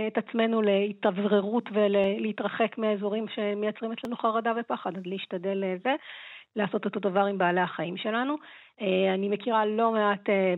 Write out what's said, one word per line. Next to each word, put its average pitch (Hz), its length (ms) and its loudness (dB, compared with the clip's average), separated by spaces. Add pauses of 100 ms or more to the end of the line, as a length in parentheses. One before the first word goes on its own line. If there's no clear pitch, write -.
את 220 100 -4
עצמנו 226 440 2
להתאווררות 202 1120 2
ולהתרחק 202 1040 0
מאזורים 214 480 -2 (100)
שמייצרים 214 560 -4
אצלנו 233 260 -8
חרדה 226 420 0
ופחד, 226 380 -6
אז 185 80 -10
להשתדל, 190 580 -4
אה, 185 200 -2
זה, 269 120 0 (600)
לעשות 208 300 -2
אותו 202 140 -4
דבר 196 260 2
עם 202 120 -2
בעלי 180 240 4
החיים 175 360 -4
שלנו. 247 380 -2 (460)
אה, 190 320 2
אני 196 160 0
מכירה 214 360 2
לא 220 260 2
מעט, 202 380 2
אה, 190 280 4